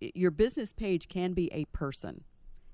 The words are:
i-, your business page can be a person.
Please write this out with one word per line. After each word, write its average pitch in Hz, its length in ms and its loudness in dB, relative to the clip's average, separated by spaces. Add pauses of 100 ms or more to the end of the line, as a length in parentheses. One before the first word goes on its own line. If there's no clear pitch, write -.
i-, - 120 -8
your 175 160 6
business 220 420 2
page 190 360 0
can 180 260 0
be 175 180 2
a 151 140 -2
person. - 580 -6 (500)